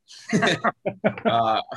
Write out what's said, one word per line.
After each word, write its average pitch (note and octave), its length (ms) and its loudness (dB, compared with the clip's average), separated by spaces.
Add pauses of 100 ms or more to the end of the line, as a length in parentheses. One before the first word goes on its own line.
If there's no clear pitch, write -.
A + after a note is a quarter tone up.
(320)
<laughs> F#3+ 80 2 (840)
Uh, A2+ 360 2 (160)